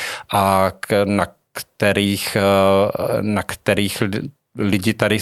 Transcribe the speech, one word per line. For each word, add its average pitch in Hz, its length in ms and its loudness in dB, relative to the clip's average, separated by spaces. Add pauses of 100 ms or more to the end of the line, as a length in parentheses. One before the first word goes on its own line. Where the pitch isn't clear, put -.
(340)
a 95 460 2
k-, 101 260 0
na 98 220 0 (260)
kterých, 101 840 -2
eh, - 20 2 (800)
na 101 220 -2
kterých - 580 -2
li-, 101 200 -2 (360)
lidi 101 360 0
tady 107 280 0